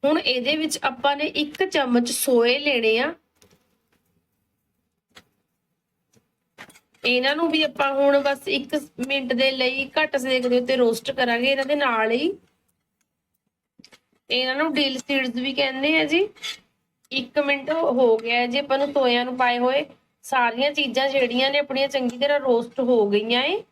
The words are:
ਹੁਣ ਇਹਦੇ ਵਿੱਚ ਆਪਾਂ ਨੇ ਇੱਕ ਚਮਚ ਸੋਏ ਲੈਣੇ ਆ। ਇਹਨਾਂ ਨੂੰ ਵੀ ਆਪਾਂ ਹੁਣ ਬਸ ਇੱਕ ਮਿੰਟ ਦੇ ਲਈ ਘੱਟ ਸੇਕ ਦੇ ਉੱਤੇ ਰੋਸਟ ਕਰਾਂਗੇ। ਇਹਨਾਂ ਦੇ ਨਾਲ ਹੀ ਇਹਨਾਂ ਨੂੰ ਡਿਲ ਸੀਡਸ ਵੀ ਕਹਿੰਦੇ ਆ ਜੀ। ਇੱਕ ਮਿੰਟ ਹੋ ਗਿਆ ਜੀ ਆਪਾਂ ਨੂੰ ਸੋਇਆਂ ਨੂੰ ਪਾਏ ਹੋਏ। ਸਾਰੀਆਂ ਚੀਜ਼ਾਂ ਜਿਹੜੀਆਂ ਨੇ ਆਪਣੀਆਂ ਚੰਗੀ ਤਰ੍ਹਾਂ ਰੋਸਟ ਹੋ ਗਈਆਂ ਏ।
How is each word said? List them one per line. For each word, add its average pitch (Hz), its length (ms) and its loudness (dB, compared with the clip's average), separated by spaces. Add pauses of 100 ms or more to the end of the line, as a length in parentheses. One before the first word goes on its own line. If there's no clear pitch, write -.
ਹੁਣ 302 140 2
ਇਹਦੇ 254 380 -2
ਵਿੱਚ 311 260 -4
ਆਪਾਂ 277 340 -2
ਨੇ 294 80 -4
ਇੱਕ 302 400 -4
ਚਮਚ 247 460 0
ਸੋਏ 247 480 2
ਲੈਣੇ 233 400 2
ਆ। 294 160 -2 (4000)
ਇਹਨਾਂ 254 320 0
ਨੂੰ 320 140 0
ਵੀ 302 120 2
ਆਪਾਂ 277 320 0
ਹੁਣ 277 240 4
ਬਸ 277 300 -2
ਇੱਕ 294 400 -4 (180)
ਮਿੰਟ 262 260 -2
ਦੇ 262 180 2
ਲਈ 262 400 -2 (120)
ਘੱਟ 302 140 -2
ਸੇਕ 254 320 0
ਦੇ 247 120 4
ਉੱਤੇ 254 160 0
ਰੋਸਟ 233 340 0
ਕਰਾਂਗੇ। 247 400 0
ਇਹਨਾਂ 269 140 0
ਦੇ 285 100 0
ਨਾਲ 233 360 0
ਹੀ 294 220 0 (2000)
ਇਹਨਾਂ 262 260 -2
ਨੂੰ 302 180 0
ਡਿਲ 269 240 0
ਸੀਡਸ 262 360 -2
ਵੀ 254 180 -4
ਕਹਿੰਦੇ 277 480 0
ਆ 311 40 0
ਜੀ। 349 240 2 (840)
ਇੱਕ 262 260 -4
ਮਿੰਟ 277 320 -2
ਹੋ 262 460 2
ਗਿਆ 233 300 0
ਜੀ 240 120 -2
ਆਪਾਂ 277 200 -2
ਨੂੰ 285 140 -2
ਸੋਇਆਂ 247 320 2
ਨੂੰ 254 120 -6
ਪਾਏ 247 220 0
ਹੋਏ। 262 280 0 (360)
ਸਾਰੀਆਂ 254 500 0
ਚੀਜ਼ਾਂ 269 360 0
ਜਿਹੜੀਆਂ 262 420 2
ਨੇ 285 80 0
ਆਪਣੀਆਂ 269 300 -2
ਚੰਗੀ 247 300 -2
ਤਰ੍ਹਾਂ 285 220 2
ਰੋਸਟ 247 400 0
ਹੋ 240 280 4
ਗਈਆਂ 226 340 2
ਏ। 381 300 -2